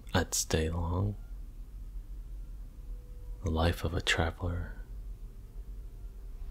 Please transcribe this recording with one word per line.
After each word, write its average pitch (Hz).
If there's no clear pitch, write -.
I'd 90
stay 80
long. 87
The 82
life 82
of -
a -
traveler 85